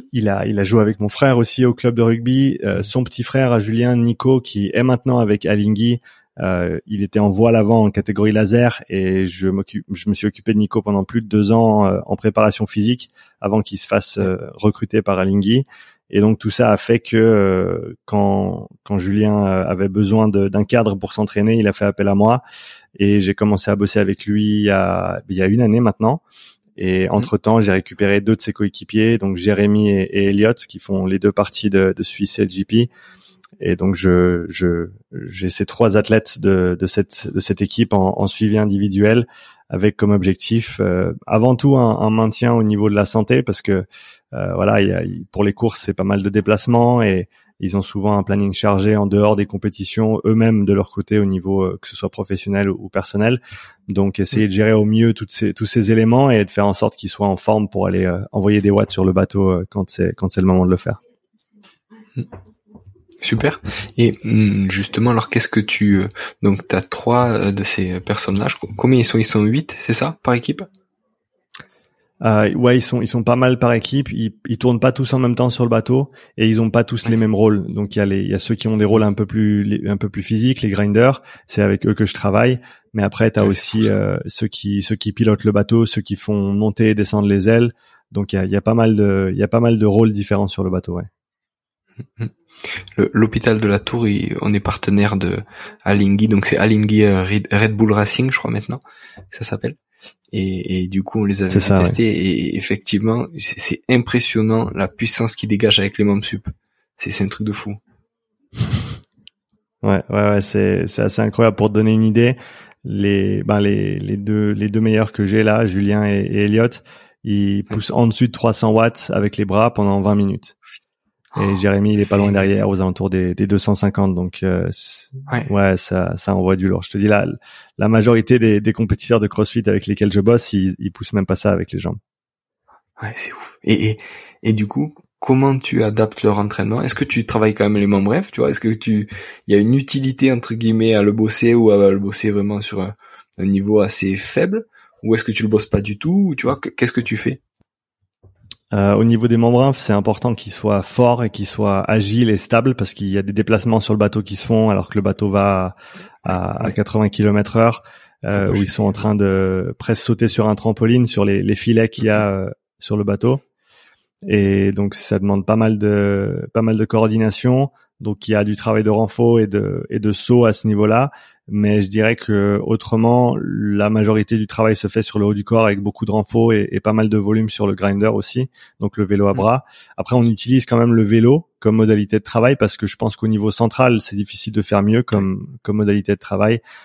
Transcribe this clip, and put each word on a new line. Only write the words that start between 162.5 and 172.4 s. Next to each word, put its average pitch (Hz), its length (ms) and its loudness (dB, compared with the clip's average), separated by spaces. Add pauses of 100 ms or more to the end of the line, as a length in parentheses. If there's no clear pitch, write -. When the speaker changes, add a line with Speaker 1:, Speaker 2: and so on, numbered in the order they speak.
Speaker 1:
sur - 180 -6
le 104 60 0
bateau. 117 360 0 (880)
Et 98 440 2
donc, 101 240 -4
ça - 240 -4
demande 98 260 -2
pas 110 120 2
mal 110 200 0
de, 101 760 -2
pas 113 120 -2
mal 110 140 0
de 107 80 -2
coordination. 113 840 0 (300)
Donc, - 280 -8
il 110 40 0
y 107 40 2
a 104 80 2
du 104 120 -2
travail 110 280 0
de 107 60 0
renfort 113 500 2
et 110 80 2
de, 98 420 -4
et 110 100 -4
de 104 120 0
saut 120 340 4
à 110 80 4
ce - 140 -6
niveau-là. 107 440 2 (360)
Mais 104 360 2
je 95 60 -6
dirais 110 260 2
que 101 480 0